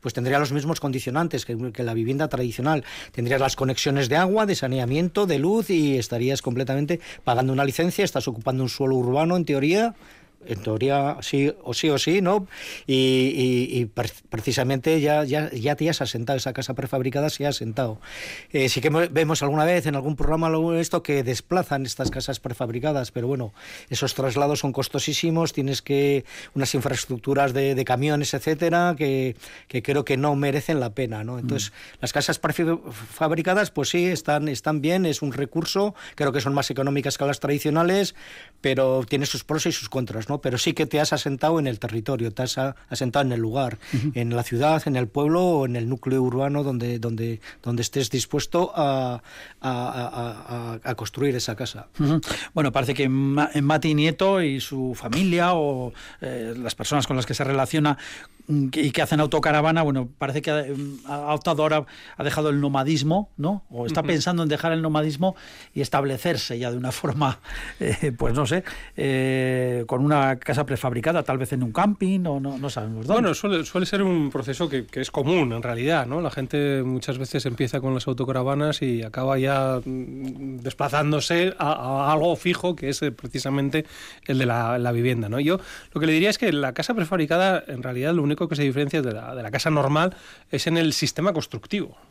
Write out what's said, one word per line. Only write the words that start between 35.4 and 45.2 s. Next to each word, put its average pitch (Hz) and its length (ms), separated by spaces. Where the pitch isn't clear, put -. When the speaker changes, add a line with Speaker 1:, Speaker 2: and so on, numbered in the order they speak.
Speaker 1:
creo 143 180
que 139 80
son 131 140
más 139 160
económicas 139 480
que 139 80
las 143 140
tradicionales, 165 760
pero 131 440
tiene 139 200
sus - 180
pros 151 220
y 165 60
sus - 180
contras, 110 380
¿no? 147 120
Pero 123 180
sí 165 160
que 156 120
te 147 140
has 151 120
asentado 151 460
en 147 80
el 117 140
territorio, 113 520
te 127 100
has 127 140
a-, 135 200
asentado 131 380
en 127 60
el 117 80
lugar, 120 380
Speaker 2:
Ujú. 139 220
Speaker 1:
en 120 220
la 120 80
ciudad, 151 420
en 139 100
el 123 120
pueblo 151 340